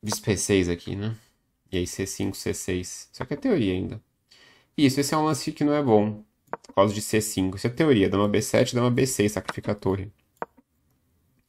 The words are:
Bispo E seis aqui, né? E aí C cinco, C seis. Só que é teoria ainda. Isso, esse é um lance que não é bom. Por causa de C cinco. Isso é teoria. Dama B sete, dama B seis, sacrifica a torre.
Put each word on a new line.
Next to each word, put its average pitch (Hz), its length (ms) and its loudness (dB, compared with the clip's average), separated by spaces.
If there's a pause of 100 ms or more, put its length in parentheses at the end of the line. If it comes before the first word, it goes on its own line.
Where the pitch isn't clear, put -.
Bispo 107 280 -4
E 95 60 2
seis 92 320 2
aqui, 87 260 -4
né? 107 220 -6 (560)
E 92 60 -2
aí 90 80 -2
C 98 200 -6
cinco, 98 300 -6
C 101 180 -6
seis. - 580 -8
Só - 120 -10
que - 100 -6
é - 20 -10
teoria 143 360 0
ainda. 95 280 -6 (760)
Isso, 139 240 4
esse 143 140 0
é - 20 2
um 156 80 2
lance 151 280 -2
que 147 120 -2
não 147 100 4
é 147 80 0
bom. 107 400 4 (440)
Por - 80 -20
causa 104 200 4
de 104 80 -6
C 110 180 0
cinco. 95 360 -2
Isso 107 100 -6
é 117 40 0
teoria. 120 380 4
Dama 101 200 2
B 104 140 2
sete, 120 320 0
dama 123 160 2
B 131 160 2
seis, 202 260 0
sacrifica - 400 -6
a - 20 0
torre. 95 380 -4 (1400)